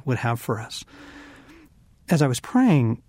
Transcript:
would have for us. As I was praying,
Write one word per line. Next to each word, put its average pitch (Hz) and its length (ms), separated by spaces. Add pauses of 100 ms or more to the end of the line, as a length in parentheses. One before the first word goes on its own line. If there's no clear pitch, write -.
would 127 140
have 117 200
for 110 220
us. - 240 (1200)
As 151 140
I 139 60
was 123 120
praying, 151 680